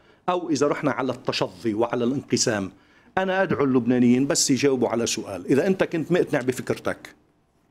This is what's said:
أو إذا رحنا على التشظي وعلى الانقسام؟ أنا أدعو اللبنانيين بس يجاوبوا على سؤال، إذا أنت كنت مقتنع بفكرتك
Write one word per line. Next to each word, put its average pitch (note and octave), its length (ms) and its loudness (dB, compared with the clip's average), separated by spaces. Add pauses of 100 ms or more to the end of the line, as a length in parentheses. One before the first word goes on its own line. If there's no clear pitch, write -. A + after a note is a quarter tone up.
(300)
أو F3+ 200 -2
إذا C#3+ 180 2
رحنا D3 240 -2
على B2 200 -4
التشظي G#2+ 600 -4
وعلى A#2 300 0
الانقسام؟ A#2 680 -2 (460)
أنا F#3+ 260 0
أدعو D#3 200 0
اللبنانيين B2 640 4
بس D#3 240 0
يجاوبوا B2 380 2
على A2+ 160 -2
سؤال، G2 400 -6
إذا D3 220 2
أنت F#3+ 160 2
كنت D#3+ 280 -4
مقتنع D3+ 300 0
بفكرتك A#2+ 760 -6 (560)